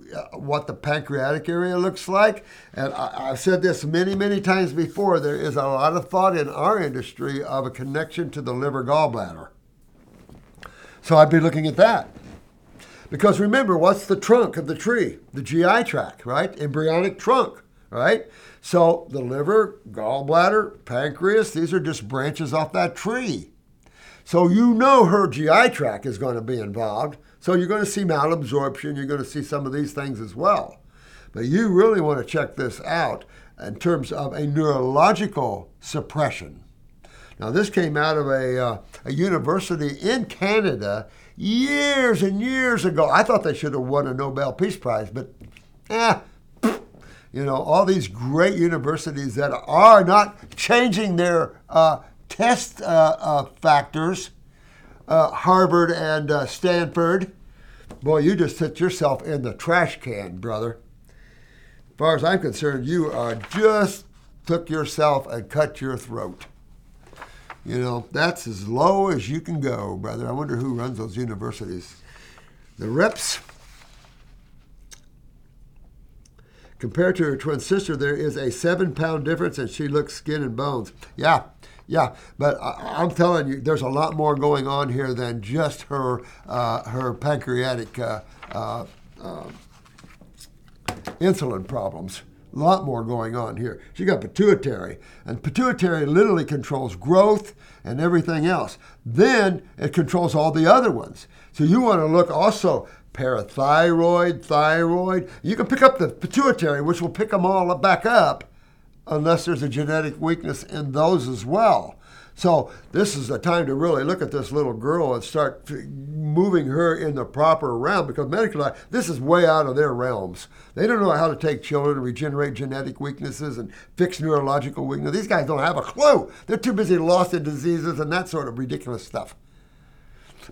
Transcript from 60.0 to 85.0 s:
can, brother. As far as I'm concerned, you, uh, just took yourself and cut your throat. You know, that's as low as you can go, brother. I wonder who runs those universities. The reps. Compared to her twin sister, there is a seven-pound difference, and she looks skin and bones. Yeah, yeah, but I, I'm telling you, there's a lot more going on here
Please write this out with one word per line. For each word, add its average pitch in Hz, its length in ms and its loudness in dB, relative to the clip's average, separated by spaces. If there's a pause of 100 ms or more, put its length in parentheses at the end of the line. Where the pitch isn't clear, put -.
can, 98 380 -10
brother. 113 400 -6 (300)
As - 920 -20
far 160 180 2
as 127 80 -2
I'm 185 160 2
concerned, 139 460 -4
you, 156 260 0
uh, 117 220 -4 (160)
just 208 560 2 (400)
took 165 240 -2
yourself 151 560 0
and 113 220 -10
cut 147 320 -2
your 131 160 -6
throat. 113 500 -12 (1200)
You 120 140 -4
know, 120 320 -4
that's 170 340 -2
as 101 220 -10
low 185 400 2
as 123 200 -2
you 151 120 -6
can 160 200 -6
go, 110 360 -4
brother. 113 320 -8
I - 20 -6
wonder 139 260 -6
who 127 180 -4
runs 120 240 -6
those 107 180 -10
universities. 107 800 -10 (800)
The 101 100 -8
reps. 165 520 -2 (3500)
Compared 175 380 0
to 175 80 2
her 143 120 -2
twin 143 220 -4
sister, 190 380 -2
there 143 180 -2
is 143 220 -4
a 135 160 -4
seven-pound 160 720 -2
difference, 165 340 -4
and 123 100 -4
she 147 200 -6
looks 147 260 -2
skin 151 300 -6
and 123 100 -6
bones. 127 380 -6 (240)
Yeah, 151 280 2 (440)
yeah, 151 260 0 (240)
but 139 240 0
I, - 360 -8
I'm 170 120 0
telling 170 380 2
you, 135 120 -6
there's 151 220 -2
a 131 60 -4
lot 151 260 -2
more 151 220 0
going 139 320 0
on 139 220 -2
here 131 220 -2